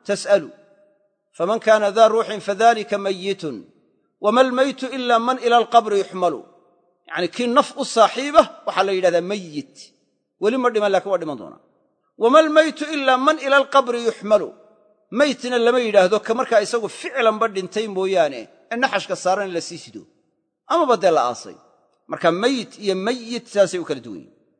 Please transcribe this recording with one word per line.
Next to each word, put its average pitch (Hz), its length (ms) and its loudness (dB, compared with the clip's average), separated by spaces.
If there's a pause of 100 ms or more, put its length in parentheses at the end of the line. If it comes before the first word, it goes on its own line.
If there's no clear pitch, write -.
tas'alu. 196 440 0 (880)
Faman 208 220 -2
kaana 214 320 2
dhaa 220 180 6
ruuxin 214 320 -2
fadhalika 208 560 0
mayitun. 190 580 -6 (640)
Wama 220 200 6
almaytu 262 460 0
ila 240 320 0
man 247 240 0
ila 233 140 4
alqabri 214 420 4
yuxmalu." 180 400 -4 (720)
Yacni, 170 180 -4
kii 240 200 -6
naf 254 300 2
u 277 80 -6
saaxiiba 269 560 4 (240)
waxaa 190 180 -2
la 196 80 0
yidhahdaa 180 300 2
mayit. 175 520 -10 (680)
Weli 220 160 0
ma 247 120 0
dhiman, 208 220 0
laakiin 196 200 0
waa 185 60 2
dhiman 156 200 -8
doona. 85 200 -18 (640)
"Wama 240 200 4
almaytu 311 460 2
ila 269 320 0
man 302 220 0
ila 269 180 0
alqabri 247 460 0
yuxmalu." 202 460 -2 (600)
Maytna 247 480 -2
lama 240 200 2
yidhaahdo 208 400 2
ka 214 140 -4
markaa 233 280 2
isagu 214 280 -4
ficlanba 226 580 -2
dhintay 202 400 -6
mooyaane, 185 540 0 (300)
ee 233 40 -6
naxashka 208 400 -4
saaran 190 380 -2
la 165 80 -4
sii 165 160 -14
sido. 107 240 -20 (680)
Amaba 262 280 2
dee 180 140 2
la 151 180 4
aasay. 104 260 -12 (540)
Marka 170 220 0
mayt 220 480 -2
iyo 190 160 -4
mayit 233 520 -6
saasay 185 320 0
u 160 60 -8
kala 139 140 -6
duwan 107 200 -14
yihiin. 64 140 -20 (260)